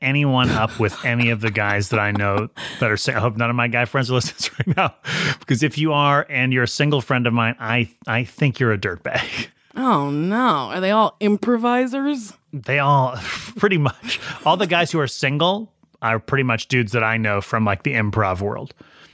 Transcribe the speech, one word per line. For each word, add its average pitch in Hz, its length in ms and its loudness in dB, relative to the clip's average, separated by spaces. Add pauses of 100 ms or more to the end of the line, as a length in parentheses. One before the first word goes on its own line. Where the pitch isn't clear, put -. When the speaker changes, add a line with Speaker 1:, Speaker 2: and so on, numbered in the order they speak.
Speaker 1:
anyone 131 500 2
up 110 280 0
with 104 240 -2
any 120 280 2
of 107 100 -2
the 110 80 0
guys 101 400 0
that 110 100 0
I 104 120 0
know 101 380 0 (300)
that 110 120 2
are 104 60 2
sing-, 127 180 -2
I 113 40 -2
hope 110 180 0
none 117 120 0
of 120 60 -2
my 120 120 2
guy 120 180 0
friends 127 260 -2
are 127 40 2
listening - 440 -2
<laughs> - 80 -4
right 170 100 0
now. 180 180 0 (440)
Because 135 240 -2
if 147 140 0
you 156 160 0
are 143 360 4
and 127 240 0
you're 127 100 2
a 120 40 2
single 147 340 2
friend 123 240 0
of 117 80 2
mine, 117 260 2
I, 117 300 0 (160)
I 117 200 -2
think - 340 0
you're 117 140 2
a 101 40 0
dirtbag. - 720 -6
<laughs> - 60 -20 (160)
Speaker 2:
Oh, 202 360 0
no. 160 260 -2 (100)
Are 147 360 -2
they 190 100 0
all 214 300 2
improvisers? 240 1120 0 (180)
Speaker 1:
They 139 280 -2
all, 135 360 2
<laughs> - 400 -10
pretty 196 220 2
much. 147 420 -2 (260)
All 165 120 4
the 196 100 0
guys 170 240 2
who 165 80 0
are 135 80 0
single 170 640 0 (300)
are 113 180 2
pretty 135 240 0
much 117 240 -2
dudes 120 240 0
that 117 140 2
I 110 100 2
know 107 240 0
from, 110 240 0
like, 101 200 0
the 143 100 -2
improv 104 480 0
world. - 320 -6 (400)